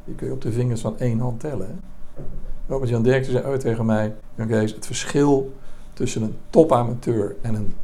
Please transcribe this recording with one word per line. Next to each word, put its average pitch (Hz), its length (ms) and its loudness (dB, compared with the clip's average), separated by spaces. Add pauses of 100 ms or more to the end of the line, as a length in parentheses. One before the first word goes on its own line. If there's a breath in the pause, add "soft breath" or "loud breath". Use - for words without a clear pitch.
Die 107 100 -8
kun 123 120 -8
je 127 60 -4
op 131 100 -4
de 113 100 -2
vingers 120 280 0
van - 180 -4
één 117 200 0
hand 123 220 -2
tellen, 131 260 -4
hè? - 560 -6 (460)
Robert-Jan 120 340 0
Derksen 131 300 4
zei 123 140 0
ooit 139 140 -2
tegen 113 260 0
mij, 107 280 2 (200)
"Jan 110 120 -4
Kees, 107 280 2
het - 120 -8
verschil 143 680 2 (400 loud breath)
tussen 113 300 -2
een 110 120 -2 (160)
topamateur 120 920 4
en 113 120 0
een 107 180 4 (120)